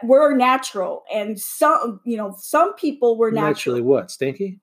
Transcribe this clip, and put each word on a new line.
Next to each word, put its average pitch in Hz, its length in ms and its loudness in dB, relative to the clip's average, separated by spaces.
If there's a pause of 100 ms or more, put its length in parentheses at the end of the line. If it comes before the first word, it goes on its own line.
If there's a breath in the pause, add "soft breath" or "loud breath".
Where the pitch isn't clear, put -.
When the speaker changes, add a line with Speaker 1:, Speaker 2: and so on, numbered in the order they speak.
Speaker 1:
were 285 280 6
natural, 247 720 0 (100)
and 214 260 -6
some, - 680 0
you 233 100 -4
know, 202 240 -8
some 349 360 0
people 247 420 0
were 226 120 2
natural. 180 200 0
Speaker 2:
Naturally 123 320 -2
what? 120 280 2
Stinky? 160 540 -6